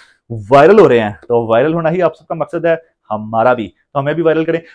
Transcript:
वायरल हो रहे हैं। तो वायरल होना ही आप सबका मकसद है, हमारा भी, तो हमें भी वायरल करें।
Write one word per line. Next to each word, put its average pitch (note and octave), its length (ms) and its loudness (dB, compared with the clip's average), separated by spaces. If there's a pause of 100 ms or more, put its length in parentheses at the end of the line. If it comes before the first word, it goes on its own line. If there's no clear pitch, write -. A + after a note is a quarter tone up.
(320)
वायरल C#3 460 4
हो F#3 80 8
रहे B2 120 4
हैं। G#2+ 160 -4
तो A#2 380 -4
वायरल C3+ 220 2
होना E3+ 140 -4
ही F3 120 -2
आप E3 140 -2
सबका - 200 -12
मकसद E3 320 -6
है, E3 280 -4 (160)
हमारा A2 440 -2
भी, A2+ 120 -8
तो - 340 -12
हमें D3 140 -4
भी E3 80 -6
वायरल D#3+ 220 0
करें। D#3+ 180 -4 (120)